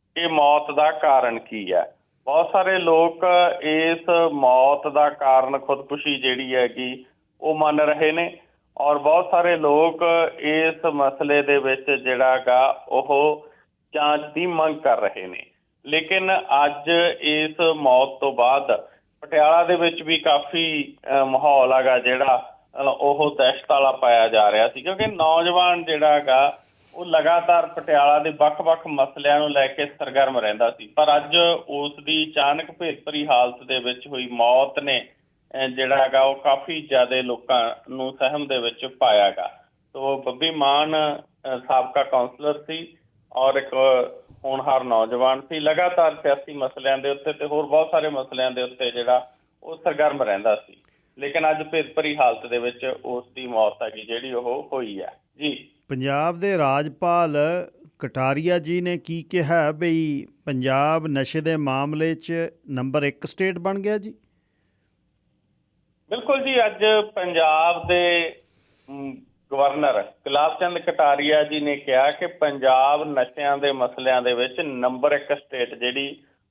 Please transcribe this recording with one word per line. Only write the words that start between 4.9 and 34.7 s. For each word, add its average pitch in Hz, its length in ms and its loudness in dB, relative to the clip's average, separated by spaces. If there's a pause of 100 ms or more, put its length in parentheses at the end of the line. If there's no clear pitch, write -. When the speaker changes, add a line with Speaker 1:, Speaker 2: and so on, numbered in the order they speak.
Speaker 1:
ਕਾਰਨ 135 500 2
ਖੁਦਕੁਸ਼ੀ 139 600 -4
ਜਿਹੜੀ 127 360 -2
ਹੈਗੀ 127 500 -4 (360)
ਉਹ 156 140 -2
ਮੰਨ 151 240 2
ਰਹੇ 156 320 2
ਨੇ 170 260 -4 (400)
ਔਰ 147 200 2
ਬਹੁਤ 160 340 2
ਸਾਰੇ 175 260 2
ਲੋਕ 160 460 2 (360)
ਇਸ 160 460 -2
ਮਸਲੇ 143 560 0
ਦੇ 143 160 2
ਵਿੱਚ 135 340 -2
ਜਿਹੜਾ 131 460 0
ਗਾ 127 500 2
ਉਹ 143 600 0 (460)
ਜਾਂਚ 147 280 0 (120)
ਦੀ 165 120 -4
ਮੰਗ 160 300 -2
ਕਰ 131 240 0
ਰਹੇ 98 280 -4
ਨੇ। - 180 -14 (400)
ਲੇਕਿਨ 160 460 -2 (340)
ਅੱਜ 147 260 -2 (280)
ਇਸ 151 400 -2 (160)
ਮੌਤ 131 440 2
ਤੋਂ 139 140 -2
ਬਾਅਦ 123 560 0 (320)
ਪਟਿਆਲਾ 156 420 4
ਦੇ 175 120 0
ਵਿੱਚ 170 260 0
ਵੀ 160 160 -2
ਕਾਫੀ, 151 800 -2 (100)
ਅਹ, 135 180 2
ਮਾਹੌਲ 135 480 4
ਹੈਗਾ 127 260 4
ਜਿਹੜਾ, 127 560 0 (240)
ਅਹ, 139 40 -4
ਉਹ 143 520 0
ਦਹਿਸ਼ਤ 131 340 0
ਵਾਲਾ 139 220 4
ਪਾਇਆ 117 360 4
ਜਾ 107 240 4
ਰਿਹਾ 110 160 4
ਸੀ, 127 140 -10
ਕਿਉਂਕਿ 190 260 -4
ਨੌਜਵਾਨ 175 760 2
ਜਿਹੜਾ 151 300 2
ਹੈਗਾ 143 440 2 (380)
ਉਹ 180 100 -12
ਲਗਾਤਾਰ 170 600 2
ਪਟਿਆਲਾ 151 540 2
ਦੇ 151 100 -2
ਵੱਖ-ਵੱਖ 151 580 0
ਮਸਲਿਆਂ 143 520 0
ਨੂੰ 151 120 -2
ਲੈ 139 160 2
ਕੇ 139 180 -6
ਸਰਗਰਮ 135 520 -2
ਰਹਿੰਦਾ 110 340 0
ਸੀ। 107 160 -14
ਪਰ 151 280 2
ਅੱਜ 151 220 0 (320)
ਉਸ 143 220 -6 (120)
ਦੀ 156 280 -4
ਅਚਾਨਕ 147 400 -2
ਭੇਤ 156 320 -8
ਭਰੀ 147 240 -8
ਹਾਲਤ 123 360 2
ਦੇ 131 160 -4
ਵਿੱਚ 123 280 -8
ਹੋਈ 131 240 -8
ਮੌਤ 123 480 2